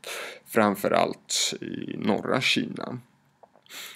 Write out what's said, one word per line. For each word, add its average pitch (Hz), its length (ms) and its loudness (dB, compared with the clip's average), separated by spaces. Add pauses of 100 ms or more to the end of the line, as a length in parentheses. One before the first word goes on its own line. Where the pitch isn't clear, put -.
(460)
framförallt 92 1160 2
i - 360 -6
norra 101 440 0
Kina, - 600 -2 (960)